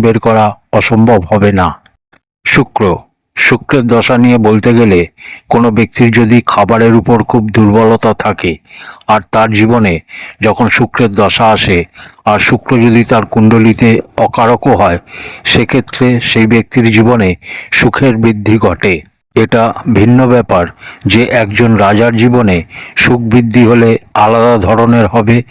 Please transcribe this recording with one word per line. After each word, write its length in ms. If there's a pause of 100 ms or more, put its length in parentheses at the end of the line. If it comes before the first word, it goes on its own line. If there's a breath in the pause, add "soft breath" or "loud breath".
বের 180
করা 260 (280)
অসম্ভব 540
হবে 240
না। 160 (800)
শুক্র, 380 (540)
শুক্রের 500
দশা 300
নিয়ে 220
বলতে 340
গেলে 260 (500 loud breath)
কোনো 220
ব্যক্তির 400
যদি 340
খাবারের 500
উপর 280
খুব 260
দুর্বলতা 680
থাকে, 320 (560 loud breath)
আর 140 (100)
তার 200
জীবনে 420 (480 loud breath)
যখন 280
শুক্রের 460
দশা 360
আসে, 260 (480 loud breath)
আর 140
শুক্র 320 (100)
যদি 240
তার 200
কুণ্ডলিতে 640 (280)
অকারকও 580
হয়, 240 (460 loud breath)
সেক্ষেত্রে 640 (140)
সেই 260
ব্যক্তির 440
জীবনে 380 (420 loud breath)
সুখের 460
বৃদ্ধি 400
ঘটে। 380 (400)
এটা 280 (300)
ভিন্ন 340
ব্যাপার 380 (400 loud breath)
যে 160 (120)
একজন 440
রাজার 380
জীবনে 420 (400 loud breath)
সুখ 220 (100)
বৃদ্ধি 360
হলে 240 (260)
আলাদা 420
ধরনের 500
হবে, 300 (140)